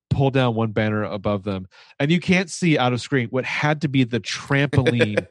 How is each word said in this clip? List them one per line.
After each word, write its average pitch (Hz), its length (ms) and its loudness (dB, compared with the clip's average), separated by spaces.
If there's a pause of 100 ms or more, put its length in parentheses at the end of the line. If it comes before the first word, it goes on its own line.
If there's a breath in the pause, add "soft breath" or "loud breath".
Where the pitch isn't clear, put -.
pull 135 220 0
down 127 240 2
one 110 180 0
banner 107 300 0
above 101 420 -4
them. 95 240 -6 (300 soft breath)
And 143 120 0
you 175 100 2
can't 185 280 0
see 160 300 2
out 123 160 2
of 120 80 -4
screen 123 260 -2
what 127 160 -4
had 151 380 -2
to 156 60 0
be 131 160 2
the 117 160 -2
trampoline 123 1120 0